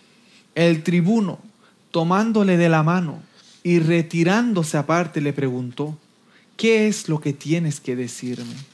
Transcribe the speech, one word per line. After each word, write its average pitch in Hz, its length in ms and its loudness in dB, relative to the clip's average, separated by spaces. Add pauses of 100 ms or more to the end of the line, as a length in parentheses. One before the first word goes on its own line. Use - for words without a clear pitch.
(560)
El 165 280 2
tribuno, 175 560 0 (500)
tomándole 190 680 2
de 170 120 4
la 160 140 4
mano 165 360 0 (440)
y 175 160 4
retirándose 170 1000 0
aparte, 160 440 -2
le 143 120 -2
preguntó, 131 640 -6 (600)
"¿Qué 220 300 2
es 202 220 -4
lo 151 100 0
que 143 140 -4
tienes 156 460 -4
que 127 160 -6
decirme?" 120 580 -8 (200)